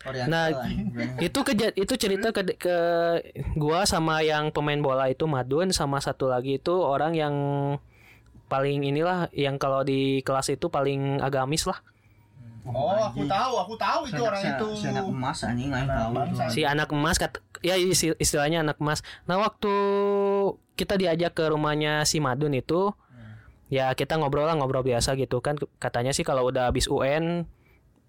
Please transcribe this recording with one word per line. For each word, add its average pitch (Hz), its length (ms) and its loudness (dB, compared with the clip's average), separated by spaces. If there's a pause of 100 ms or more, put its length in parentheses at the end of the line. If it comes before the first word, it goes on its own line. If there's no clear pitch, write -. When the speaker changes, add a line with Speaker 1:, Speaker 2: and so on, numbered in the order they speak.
Speaker 1:
Oriental, 127 240 -2
Speaker 2:
Nah, 165 140 2 (100)
Speaker 1:
anjing. 127 640 -4
Speaker 2:
itu 175 220 0
keja-, 220 340 0
itu 196 220 0
cerita 208 340 0
ke, 190 240 -2
ke 175 220 0 (760)
gua 160 300 2
sama 160 400 2
yang 151 260 2
pemain 147 300 0
bola 135 320 2
itu 160 160 0
Madun, 147 480 0
sama 139 240 0
satu 135 320 -2
lagi 127 240 0
itu 165 160 -2
orang 151 400 2
yang 151 240 0 (1120)
paling 139 340 0
inilah, 160 500 0
yang 139 260 -2
kalau 135 260 0
di 135 380 2
kelas 135 280 0
itu 143 180 -2
paling 139 520 0
agamis 135 460 0
lah. - 180 -4 (800)
Speaker 3:
Oh, 135 380 -2
aku 147 240 -2
Speaker 1:
Anjing. - 20 -2
Speaker 3:
tahu, 233 300 0
aku 196 180 -4
tahu 226 300 0
itu 247 80 -8
Speaker 1:
Si - 20 -4
anak, 240 140 0
Speaker 3:
orang 202 100 -2
Speaker 1:
si, - 80 -2
Speaker 3:
itu. 214 240 -2
Speaker 1:
si 214 160 -6
anak - 220 -2
emas, 131 320 -4
anjing, 120 300 -2
aing 127 100 -2
Speaker 3:
Anak 135 160 -2
Speaker 1:
tahu 113 160 0
Speaker 3:
bangsa. 123 320 -2
Speaker 1:
itu. 117 80 -2
Speaker 2:
Si 156 100 0
anak 147 280 0
emas 151 260 2
kat-, - 160 -2 (260)
ya, 170 160 0
isti-, 180 400 2
istilahnya 156 460 2
anak 151 160 0
emas. 151 220 0 (260)
Nah, 175 120 0
waktu 208 360 0 (1000)
kita - 240 -4
diajak 170 380 2
ke 160 140 0
rumahnya 151 580 2
si 160 140 0
Madun 143 340 0
itu, 175 400 0 (160)
Speaker 3:
Hmm. 113 240 -20 (340)
Speaker 2:
ya, 131 240 0
kita 139 240 -2
ngobrol 143 300 2
lah, 165 80 2
ngobrol 131 300 0
biasa 127 320 2
gitu 127 260 0
kan. 147 160 -2 (180)
Katanya 123 360 -2
sih 156 100 0
kalau 135 240 0
udah 127 240 2
habis 123 160 0
U 139 160 0
N, 165 480 0 (600)